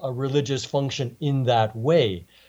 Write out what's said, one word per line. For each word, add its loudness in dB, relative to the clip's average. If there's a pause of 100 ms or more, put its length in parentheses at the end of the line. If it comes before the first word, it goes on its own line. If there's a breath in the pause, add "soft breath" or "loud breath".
a -6
religious -2
function -4
in 0
that 2
way, 2 (240 soft breath)